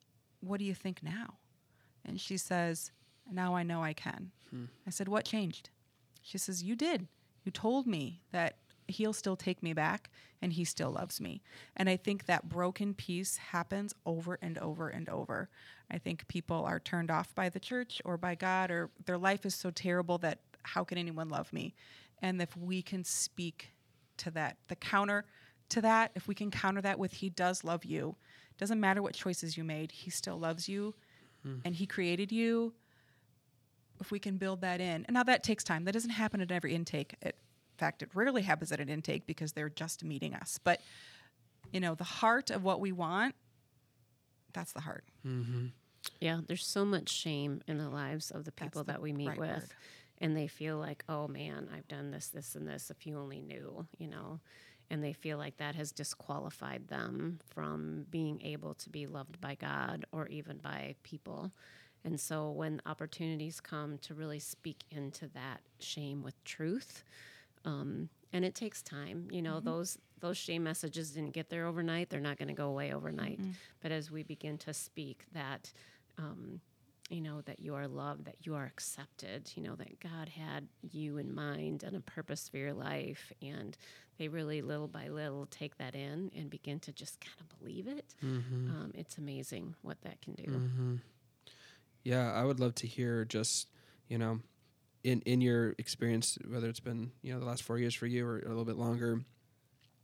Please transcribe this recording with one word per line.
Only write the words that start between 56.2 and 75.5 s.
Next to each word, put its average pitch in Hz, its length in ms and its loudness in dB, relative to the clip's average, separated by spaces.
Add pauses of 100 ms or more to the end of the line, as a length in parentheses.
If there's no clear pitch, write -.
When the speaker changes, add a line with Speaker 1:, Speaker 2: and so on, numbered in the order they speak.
Speaker 3:
them 69 580 -2
from 156 640 -4
being 160 320 -2
able 151 320 -6
to - 160 -12
be 147 160 -8
loved 139 340 -10
by 139 140 -6
God 139 580 -2
or 156 160 -4
even 151 300 -8
by 143 440 -6
people. - 500 -8 (520)
And 160 160 -2
so 151 320 -2
when 156 340 -2
opportunities 160 720 -4
come 151 380 -6
to - 160 -10
really 151 240 -6
speak - 540 -8
into 143 380 -6
that 127 300 -8 (200)
shame 143 420 -4
with 131 220 -10
truth, - 580 -2 (640)
um, 147 460 -2 (220)
and 180 120 2
it 185 100 0
takes - 260 -6
time, 151 520 -8
you 175 100 0
know, 160 140 0
Speaker 1:
Mm-hmm. 165 120 -2
Speaker 3:
those, 170 300 -2 (220)
those 175 180 -2
shame 170 240 0
messages 156 480 -2
didn't 147 220 -4
get 160 180 -4
there 170 160 -2
overnight. 165 440 0
They're 147 100 -2
not 143 180 0
gonna 143 160 -2
go 143 140 0
away 143 240 0
overnight. 147 480 -2
Speaker 1:
Mm-mm. 190 140 -2 (260)
Speaker 3:
But 160 100 -4
as 156 180 -2
we 156 140 -6
begin 151 360 -6
to - 140 -8
speak - 600 -8
that, 139 400 -6 (440)